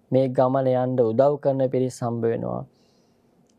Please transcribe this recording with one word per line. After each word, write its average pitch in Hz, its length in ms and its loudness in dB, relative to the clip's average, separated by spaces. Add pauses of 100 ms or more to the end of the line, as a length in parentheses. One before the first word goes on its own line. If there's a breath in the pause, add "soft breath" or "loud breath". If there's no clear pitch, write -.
(120)
මේ 131 180 2
ගමන 131 400 0
යන්න 127 300 0
උදව් 131 400 2
කරන 135 280 -2
පිරිස් 127 320 -2
හම්බ 117 240 -4
වෙනවා. 120 380 -4 (960 soft breath)